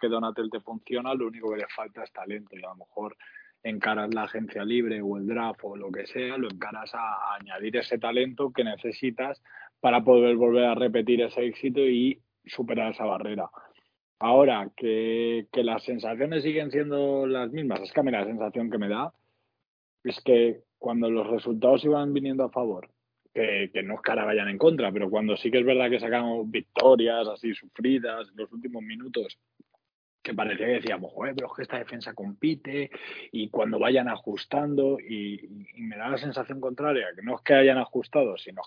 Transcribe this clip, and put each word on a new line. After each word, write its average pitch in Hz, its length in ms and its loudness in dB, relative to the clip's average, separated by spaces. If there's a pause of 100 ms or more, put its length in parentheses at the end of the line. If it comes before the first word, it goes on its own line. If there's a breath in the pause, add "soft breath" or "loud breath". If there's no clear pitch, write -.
que 123 80 0
Donatel 113 420 -2
te 110 100 -8
funciona, 120 540 -6
lo 123 140 -2
único 113 220 -8
que 107 80 -4
le 101 100 -6
falta 110 340 -12
es 101 100 -16
talento 101 440 -12
y 92 80 -16
a 92 60 -12
lo 92 60 -16
mejor 104 400 -12 (460 soft breath)
encaras 107 520 -4
la 110 100 -4
agencia 107 400 -8
libre 110 380 0
o 101 160 -4
el 98 80 -6
draft 117 360 -4
o 101 140 -10
lo 98 160 -12
que 101 140 -10
sea, 127 320 -6
lo 123 100 -4
encaras 107 460 -12
a, 117 40 -8
a 101 420 -4
añadir 98 360 -6
ese 117 220 -2
talento 127 540 -2
que 123 120 0
necesitas 120 800 -6 (360 soft breath)
para 120 240 4
poder 120 340 8
volver 120 280 6
a 117 100 4
repetir 117 460 2
ese 120 240 0
éxito 123 360 -2
y 131 400 2 (260)
superar 113 460 -4
esa 110 120 -6
barrera. 104 460 -4 (720 soft breath)
Ahora, 117 540 6
que, 113 760 0
que 123 140 2
las 113 180 -2
sensaciones 123 600 -4
siguen 151 280 -2
siendo 139 560 0
las 127 260 -2
mismas, 131 280 -4
es 95 100 -12
que - 100 0
a - 20 6
mí 135 80 2
la 101 160 0
sensación 113 440 -4
que 117 60 -4
me 101 140 -2
da 127 240 -4 (880)
es 123 160 -8
que 117 400 4 (180)
cuando 117 300 -2
los 113 180 0
resultados 117 600 2
iban 143 260 2
viniendo 135 320 0
a 120 60 -4
favor, 113 400 -4 (420)
que, 101 400 0
que 101 100 -4
no 98 120 -6
es 104 80 -10
que - 80 0
ahora 110 160 0
vayan 104 240 0
en 98 80 -4
contra, 135 340 4
pero 101 160 -2
cuando 107 300 0
sí 113 120 -2
que 127 100 4
es 120 40 2
verdad 127 240 4
que 117 120 0
sacamos 117 500 -2
victorias 117 800 4
así 107 260 -4
sufridas 117 760 -2
en 101 80 -20
los 107 160 -10
últimos 120 300 -12
minutos, 113 560 -8 (840)
que 120 120 -10
parecía 104 320 -2
que 120 60 4
decíamos, 92 420 -4
"Joder, 120 200 -6
pero 135 120 -6
es - 100 -10
que 135 60 -8
esta 127 160 -8
defensa 117 340 -12
compite", 139 800 -6 (420 loud breath)
y 107 160 -6
cuando 110 300 -2
vayan 123 300 4
ajustando, 139 920 -2
y, 104 340 -8
y, 101 320 -16 (100)
y 120 40 -14
me 110 160 -8
da 110 140 -6
la 139 80 -2
sensación 135 420 -8
contraria, 131 460 -2 (100)
que 95 60 -18
no 117 140 -6
es - 40 -10
que - 140 6
hayan 135 240 8
ajustado, 123 580 0
sino 92 300 -14